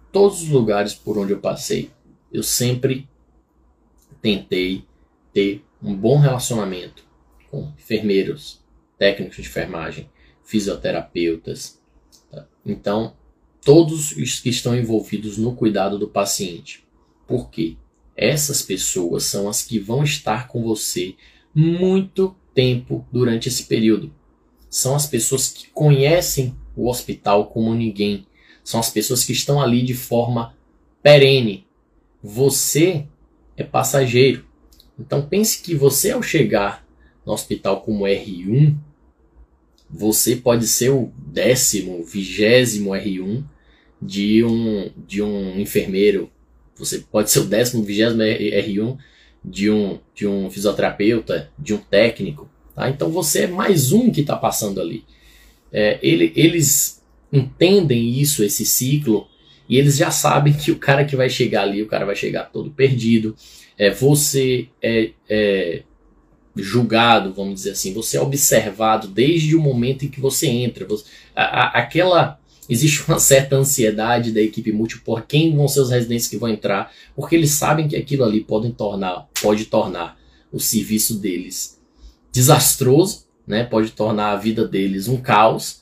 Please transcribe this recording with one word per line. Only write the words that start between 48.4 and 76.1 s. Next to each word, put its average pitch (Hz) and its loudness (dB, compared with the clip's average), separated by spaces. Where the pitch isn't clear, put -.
um 120 -4
de 98 -4
um, 101 0
de 101 -4
um 98 -4
fisioterapeuta, 101 -2
de - -6
um 104 -2
técnico, 101 0
tá? 110 -4
Então 160 -2
você 175 0
é 208 0
mais 175 2
um 226 4
que 143 0
tá 147 -4
passando 101 -4
ali. 85 -8
É, 104 0
ele, - 2
eles - 2
entendem 139 2
isso, 143 0
esse 104 -2
ciclo, 135 0
e 120 4
eles 139 4
já 165 2
sabem 147 2
que 147 0
o - -2
cara 139 2
que 139 -6
vai 131 2
chegar 110 0
ali, 101 -2
o 107 -6
cara 101 -4
vai 98 -4
chegar - -6
todo - -10
perdido. 113 2
É, 101 4
você 131 2
é, 113 0
é 98 0
julgado, 110 2
vamos 98 -6
dizer 98 -8
assim, 95 -6
você 113 -4
é 143 0
observado 110 0
desde 151 2
o 165 4
momento 135 0
em 131 -4
que - -16
você 135 -2
entra. 120 -2
Você, 104 -6
a, - 0
a, 123 0
aquela, 165 2
existe 139 2
uma 156 2
certa 135 4
ansiedade 117 0
da 110 2
equipe 107 -2
multi 110 -2
por 113 -4
quem 156 2
vão 143 4
ser 143 2
os 123 2
residentes 117 0